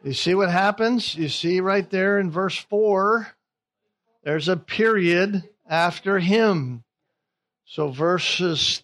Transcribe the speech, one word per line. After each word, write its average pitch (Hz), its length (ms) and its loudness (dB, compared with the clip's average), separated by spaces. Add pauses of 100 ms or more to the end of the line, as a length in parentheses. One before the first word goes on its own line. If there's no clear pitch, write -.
You 139 100 -6
see 175 220 0
what 190 140 2
happens? 208 640 0
You 156 120 -2
see 175 320 -2
right 190 300 0
there 196 280 0
in 185 140 -2
verse 180 240 -2
four, 208 800 0 (880)
there's 147 240 -2
a 185 80 2
period 196 880 0 (240)
after 175 500 0
him. 175 680 0 (800)
So 151 240 -6
verses 165 960 -2